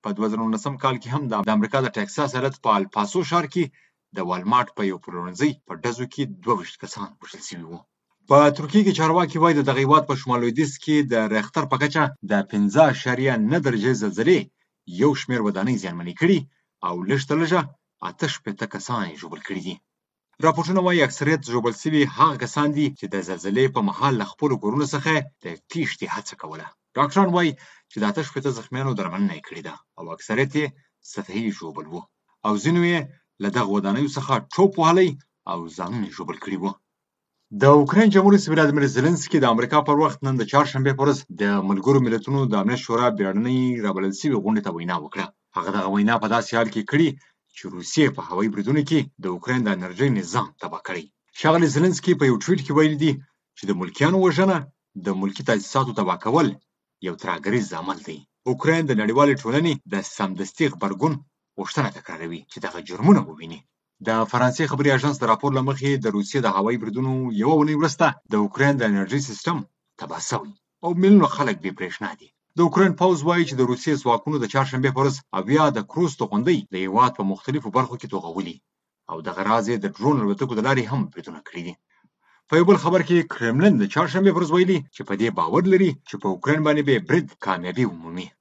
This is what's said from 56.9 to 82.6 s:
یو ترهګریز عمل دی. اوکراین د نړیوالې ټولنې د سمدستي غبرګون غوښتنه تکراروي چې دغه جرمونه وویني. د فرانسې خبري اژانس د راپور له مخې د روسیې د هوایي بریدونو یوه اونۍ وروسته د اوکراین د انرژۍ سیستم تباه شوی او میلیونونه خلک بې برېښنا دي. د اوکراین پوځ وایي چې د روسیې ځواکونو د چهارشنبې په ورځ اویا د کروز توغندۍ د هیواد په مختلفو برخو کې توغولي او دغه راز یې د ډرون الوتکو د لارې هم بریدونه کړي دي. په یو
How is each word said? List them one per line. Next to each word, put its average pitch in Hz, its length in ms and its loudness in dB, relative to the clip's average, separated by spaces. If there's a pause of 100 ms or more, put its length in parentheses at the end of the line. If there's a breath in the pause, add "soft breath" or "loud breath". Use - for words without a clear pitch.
یو 87 160 -6
ترهګریز 95 440 -2 (140)
عمل 95 180 -8 (100)
دی. 78 100 -12 (300)
اوکراین 160 380 0
د 135 140 0
نړیوالې 135 420 2
ټولنې 151 300 0 (200)
د - 20 -4 (220)
سمدستي 95 560 -4
غبرګون 156 420 -2 (440)
غوښتنه 104 380 -4
تکراروي 85 440 -12 (100)
چې - 160 -18
دغه 87 120 -10 (100)
جرمونه 135 360 6
وویني. 82 360 -16 (460)
د 113 40 -2 (200)
فرانسې 127 400 0
خبري 143 220 2
اژانس 135 260 0
د 127 140 -4
راپور 139 220 0
له 131 140 0
مخې 135 300 -2
د 123 80 -4 (100)
روسیې 101 260 -2
د 110 140 0
هوایي 110 260 0
بریدونو 123 300 -4 (300)
یوه 147 140 2
اونۍ 151 200 2
وروسته 156 300 0 (260)
د - 100 -4
اوکراین 139 340 2
د 123 100 0
انرژۍ 101 420 0
سیستم 156 300 -6 (400)
تباه - 300 -12
شوی - 240 -6 (320)
او 175 60 -2 (100)
میلیونونه 190 360 8
خلک 120 260 0
بې 95 160 -4
برېښنا 92 320 -8 (100)
دي. - 80 -20 (280)
د 160 100 0
اوکراین 180 340 4
پوځ 180 220 4
وایي 170 260 2
چې 143 80 -8
د 127 140 2
روسیې 139 320 -2
ځواکونو 123 360 0
د 117 140 -2
چهارشنبې 135 420 0
په 131 80 -2
ورځ 139 140 2 (220)
اویا 135 320 2
د 110 80 -2 (120)
کروز 160 300 0
توغندۍ 117 380 0 (140)
د - 20 -14 (100)
هیواد 120 340 2
په 104 140 -4
مختلفو 120 440 -6
برخو 123 220 -2
کې 110 140 -14
توغولي 87 440 -8 (540)
او 82 60 -8 (120)
دغه 87 220 -6
راز 113 180 2
یې 120 140 0
د 101 40 -6 (100)
ډرون 139 240 2
الوتکو 107 360 -2
د 107 100 -2
لارې 131 240 2
هم 127 100 -2 (100)
بریدونه 82 380 -16
کړي 87 180 -12
دي. 90 80 -12 (720)
په 156 100 -2
یو 175 120 6